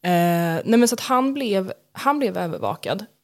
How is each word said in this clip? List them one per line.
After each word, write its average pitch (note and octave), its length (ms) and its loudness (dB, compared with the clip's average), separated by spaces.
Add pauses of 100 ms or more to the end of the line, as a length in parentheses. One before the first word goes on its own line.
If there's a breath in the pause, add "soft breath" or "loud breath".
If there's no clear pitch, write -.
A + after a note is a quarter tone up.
Eh, E3+ 600 2
nej, - 0 -
men A#3 240 4
så A#3+ 60 -2
att A3+ 60 -8
han C4 340 0
blev, G3+ 380 -2 (200)
han C#4+ 260 0
blev G3+ 180 -2
övervakad E3+ 680 -4 (200)